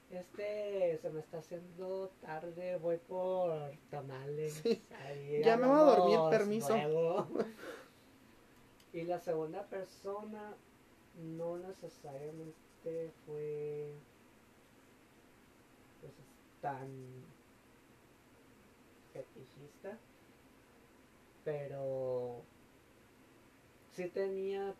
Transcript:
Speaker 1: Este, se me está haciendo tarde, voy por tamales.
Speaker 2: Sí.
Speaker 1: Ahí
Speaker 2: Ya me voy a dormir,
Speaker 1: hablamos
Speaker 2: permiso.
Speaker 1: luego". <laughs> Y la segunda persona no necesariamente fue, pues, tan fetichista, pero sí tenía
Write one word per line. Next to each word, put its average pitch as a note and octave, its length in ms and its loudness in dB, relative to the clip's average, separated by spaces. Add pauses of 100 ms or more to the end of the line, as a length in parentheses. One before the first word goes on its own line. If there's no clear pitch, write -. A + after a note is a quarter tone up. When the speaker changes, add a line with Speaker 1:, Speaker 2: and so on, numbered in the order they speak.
(100)
Speaker 1:
Este, G3 880 0
se E3+ 120 -6
me D#3 100 -6
está E3 180 -10
haciendo F#3 720 -8 (100)
tarde, E3+ 560 -6
voy E3 220 2
por F3+ 760 0 (180)
tamales. C#3+ 720 -6
Speaker 2:
Sí. A#3 280 2
Speaker 1:
Ahí C#3+ 520 -4
Speaker 2:
Ya A3+ 140 8
me B3+ 120 4
voy C#4 80 10
a D4+ 80 10
dormir, G#3 320 10
Speaker 1:
hablamos - 220 6
Speaker 2:
permiso. G#3 380 0
Speaker 1:
luego". E3 500 2 (120)
<laughs> - 440 -6 (1120)
Y E3+ 100 -6
la F3 160 -2
segunda D#3+ 480 -2
persona G#3 840 -8 (840)
no E3+ 200 -4
necesariamente D#3+ 1500 -10 (140)
fue, D3+ 640 -6 (2000)
pues, - 100 -16 (480)
tan C3+ 260 -6 (2250)
fetichista, C#3+ 840 -16 (1500)
pero C3 960 -4 (1500)
sí F3+ 140 -4
tenía G3 720 -2